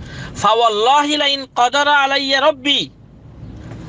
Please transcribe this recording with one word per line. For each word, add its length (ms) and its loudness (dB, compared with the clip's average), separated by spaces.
ফাওয়াল্লাহি 800 2
লাইন 300 -2
কদারা 420 2
আলাইয়া 420 0
রব্বি, 500 0